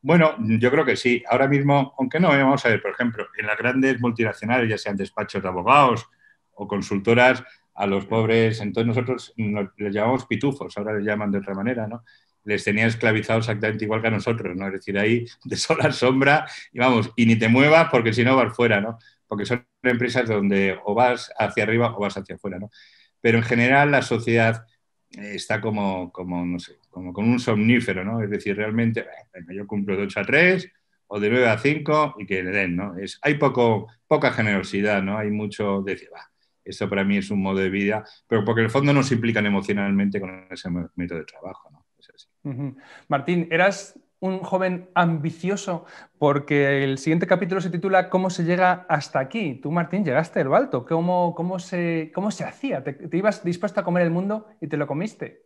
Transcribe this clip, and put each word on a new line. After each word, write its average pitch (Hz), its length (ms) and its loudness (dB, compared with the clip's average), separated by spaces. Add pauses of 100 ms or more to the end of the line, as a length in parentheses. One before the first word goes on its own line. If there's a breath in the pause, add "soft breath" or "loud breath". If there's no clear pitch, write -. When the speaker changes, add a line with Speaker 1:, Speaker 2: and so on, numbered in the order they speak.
Speaker 1:
Bueno, 156 340 4 (240)
yo 120 120 4
creo 123 120 2
que 117 140 2
sí. 120 320 2
Ahora 127 180 4
mismo, 139 500 2
aunque 131 220 -2
no, 170 160 4
eh, 139 80 4
vamos 135 220 2
a 120 40 4
ver, 107 120 2
por 98 100 -4
ejemplo, 110 340 -4 (120)
en 107 100 -6
las 107 100 -2
grandes 127 440 0
multinacionales, 117 680 0
ya 107 80 -2
sean 101 200 -6
despachos 98 440 -6
de 98 60 -6
abogados 117 580 4 (500 soft breath)
o 101 120 -12
consultoras, 113 760 2 (340 loud breath)
a 101 120 -2
los 98 180 0
pobres, 113 560 2
entonces 110 240 -2
nosotros 120 500 -2
nos, 104 420 -4
les 104 140 -4
llamamos 117 360 0
pitufos, 107 500 -4
ahora 104 160 -4
les 101 100 -2
llaman 104 280 -2
de 98 80 0
otra 98 160 -8
manera, 110 320 -4
¿no? 120 160 -12 (400 soft breath)
Les 104 200 -4
tenían 110 240 2
esclavizados 113 580 0
exactamente 107 400 -4
igual 110 140 -2
que 113 100 0
a - 20 0
nosotros, 101 440 -4
¿no? 98 120 -6
Es 98 60 -6
decir, 98 260 -8
ahí 117 260 2 (180 loud breath)
de - 120 -8
sol 160 260 0
a 151 100 4
sombra, 135 540 4 (260 loud breath)
y 120 60 -12
vamos, 120 380 2
y 117 100 4
ni 113 100 6
te 110 120 2
muevas 147 420 6
porque 113 240 2
si 117 100 2
no 131 120 4
vas 117 200 2
fuera, 113 240 4
¿no? 113 200 -6 (280 soft breath)
Porque 104 200 -6
son 123 180 -4 (160)
empresas 120 480 0
donde 98 560 2
o 104 80 -2
vas 123 420 2
hacia 107 280 -2
arriba 110 340 0
o - 20 -10
vas 101 160 -4
hacia 95 200 -12
afuera, 92 240 -10
¿no? 107 100 -12 (520 soft breath)
Pero 113 180 4
en 113 40 -2
general 123 460 4
la 139 140 2
sociedad, 117 640 0 (500)
eh, 104 160 -12
está 110 260 -4
como, 98 520 -4
como, 90 340 -6
no 87 140 -4
sé, - 140 -16 (180)
como 90 200 -12
con 101 160 -2
un 120 120 4
somnífero, 110 680 2
¿no? 113 160 -4
Es 104 80 -4
decir, 101 260 -4
realmente, 110 440 0
eh, 98 60 -10 (280)
venga, 87 180 -18
yo 101 140 -10
cumplo 101 320 -4
de 101 60 -2
ocho 101 160 -6
a 101 60 -2
tres 175 460 2 (360)
o 104 120 -8
de 104 120 0
nueve 123 180 4
a 107 80 2
cinco 151 640 0
y 98 80 -12
que 92 160 -4
le 90 80 -6
den, 95 240 -2
¿no? 92 220 -6
Es, 98 260 -12
hay 147 120 2
poco, 120 520 2 (200 loud breath)
poca 143 240 2
generosidad, 101 720 0
¿no? 98 160 -4
Hay 107 140 -4
mucho 104 500 -4
de 95 120 -6
decir, - 200 -12
"Va, - 160 -20 (360)
esto 95 240 -6
para 98 140 0
mí 101 140 2
es 98 120 -4
un 101 120 -2
modo 95 180 -2
de 95 100 0
vida", 101 360 -2 (200 loud breath)
pero 107 200 0
porque 113 160 2
en 113 40 2
el 110 60 -2
fondo 143 220 2
no 139 100 4
se - 120 0
implican 113 300 0
emocionalmente 101 760 0
con 92 280 -14
ese 92 200 -12
mo-, 87 260 -6
método 87 240 -6
de 76 60 -12
trabajo, - 460 -18
¿no? - 140 -20 (140)
Es - 100 -20
así. - 180 -20 (160)
Speaker 2:
Ujú. 135 340 -10 (320 loud breath)
Martín, 170 420 0
eras 185 480 0 (220)
un 190 180 -4
joven 185 560 -4
ambicioso, 170 880 -2 (340 loud breath)
porque 143 680 2
el 135 120 -2
siguiente 160 300 0
capítulo 185 320 0
se 180 100 -4
titula 185 400 0
"¿Cómo 185 200 0
se 175 160 -4
llega 180 420 2
hasta 147 320 -2
aquí?". 139 360 -4
Tú, 156 160 -8
Martín, 175 340 -2
llegaste 156 340 -2
a 156 60 0
lo 139 100 0
alto. 208 300 0
¿Cómo, 175 500 -2
cómo 180 240 -6
se, 170 560 -4
cómo 202 160 -4
se - 140 -8
hacía? 185 360 -6
¿Te, 139 120 -8
te 165 240 -6
ibas 202 260 0
dispuesto 180 380 -4
a - 20 -6
comer 175 200 0
el 170 80 2
mundo 202 360 -4 (140)
y 165 60 -10
te 143 100 -6
lo 131 100 -2
comiste? 156 580 -8